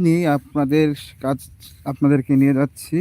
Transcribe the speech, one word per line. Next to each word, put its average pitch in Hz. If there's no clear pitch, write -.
নিয়ে 165
আপনাদের 147
কাছ, -
আপনাদেরকে 139
নিয়ে 139
যাচ্ছি -